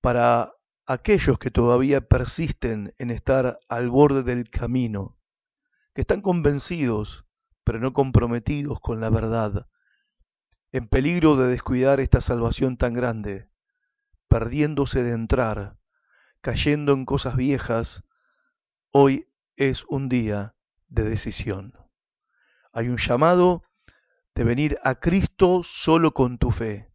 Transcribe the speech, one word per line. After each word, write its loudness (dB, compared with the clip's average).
Para 2
aquellos 0
que -6
todavía 2
persisten -2
en -8
estar 0
al -4
borde 4
del -4
camino, -4
que -6
están 0
convencidos, -2
pero -2
no -2
comprometidos 0
con -6
la -2
verdad, -2
en -6
peligro 4
de 2
descuidar 2
esta 4
salvación -2
tan -4
grande, -6
perdiéndose 0
de -2
entrar, -2
cayendo 0
en 0
cosas -4
viejas, -2
hoy 6
es -2
un -4
día -2
de -2
decisión. -6
Hay -4
un -2
llamado 2
de -2
venir 0
a -2
Cristo 2
solo 2
con 0
tu 0
fe -6